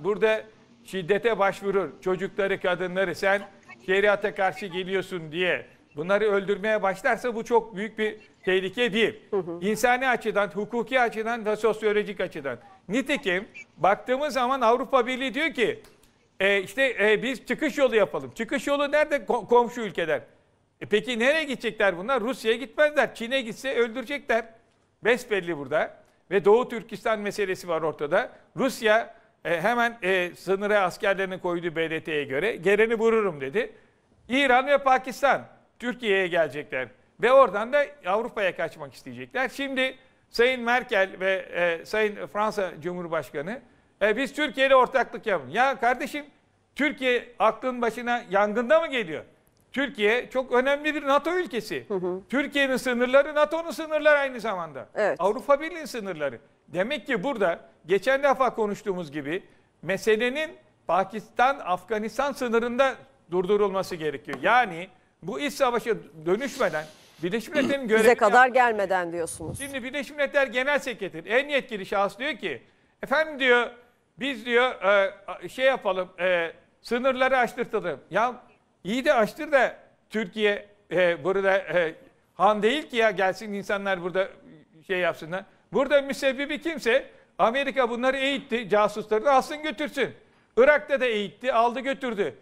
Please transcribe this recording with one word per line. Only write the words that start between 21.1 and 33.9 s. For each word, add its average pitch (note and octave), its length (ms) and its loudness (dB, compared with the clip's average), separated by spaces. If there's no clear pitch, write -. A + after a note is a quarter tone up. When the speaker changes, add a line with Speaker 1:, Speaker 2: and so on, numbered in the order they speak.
Speaker 1:
nereye D4 260 2
gidecekler G#3+ 540 0
bunlar? A#3+ 220 -2
Rusya'ya A3+ 360 -2
gitmezler. C4+ 580 2
Çin'e A#3+ 260 -4
gitse A#3 340 -6
öldürecekler. A#3 680 -2
Besbelli G3 540 0
burada. C#3+ 360 -2
Ve G3 140 2
Doğu A#3 240 6
Türkistan A3 520 -4
meselesi F#3+ 480 -4
var D#3+ 140 -2
ortada. D#3+ 500 -2
Rusya, A3+ 580 2
e, E3 160 0
hemen, A#3 420 0
e, F3+ 340 0
sınıra G3+ 440 0
askerlerini F#3+ 600 -2
koydu F3 360 -4
B D#3 140 -2
D D#3 140 -6
T'ye D3+ 200 -2
göre. C#3+ 320 -2
"Geleni G#3 380 4
vururum." G#3+ 460 0
dedi. C#3+ 320 -4